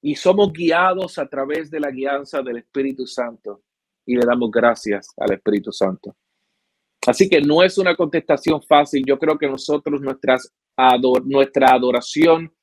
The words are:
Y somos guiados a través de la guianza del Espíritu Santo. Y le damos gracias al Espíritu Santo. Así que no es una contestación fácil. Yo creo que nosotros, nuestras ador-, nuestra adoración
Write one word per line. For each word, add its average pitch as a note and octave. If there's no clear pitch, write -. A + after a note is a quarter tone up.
Y C#3+
somos F#3+
guiados F3
a C#3+
través C#3+
de D#3+
la C#3+
guianza C#3
del A#2+
Espíritu C3
Santo. A#2
Y B2
le A#2+
damos A#2+
gracias A2
al -
Espíritu G2+
Santo. F#2+
Así F#3
que E3
no D3+
es F#3
una F3+
contestación D#3
fácil. D3
Yo C3+
creo D3+
que D3
nosotros, C#3+
nuestras C3
ador-, B2+
nuestra C3+
adoración D3+